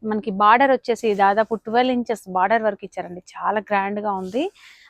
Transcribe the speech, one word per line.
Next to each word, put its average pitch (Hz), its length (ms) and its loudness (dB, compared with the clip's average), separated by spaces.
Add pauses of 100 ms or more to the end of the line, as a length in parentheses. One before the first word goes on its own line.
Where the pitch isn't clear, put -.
మనకి 214 320 -4
బార్డర్ 233 380 6
వచ్చేసి 226 420 -2
దాదాపు 202 440 2
ట్వెల్వ్ 247 360 0
ఇంచెస్ 233 340 -4
బార్డర్ 196 340 0
వరకు 202 220 -4
ఇచ్చారండి, 180 440 -12
చాలా 190 320 -4
గ్రాండ్గా 202 520 -4
ఉంది. 190 320 -4 (440)